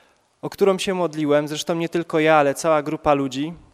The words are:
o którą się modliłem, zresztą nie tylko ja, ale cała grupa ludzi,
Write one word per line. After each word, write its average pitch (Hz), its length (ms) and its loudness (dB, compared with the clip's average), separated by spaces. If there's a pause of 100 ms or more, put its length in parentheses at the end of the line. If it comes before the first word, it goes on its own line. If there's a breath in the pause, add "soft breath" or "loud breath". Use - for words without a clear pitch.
(420 soft breath)
o 147 80 -10
którą 196 280 2
się 190 160 -4
modliłem, 151 540 0
zresztą 151 280 -6
nie 165 140 -4
tylko 170 300 -2
ja, 156 160 4
ale 143 180 4
cała 156 300 0
grupa 151 300 0
ludzi, 139 400 -2 (200)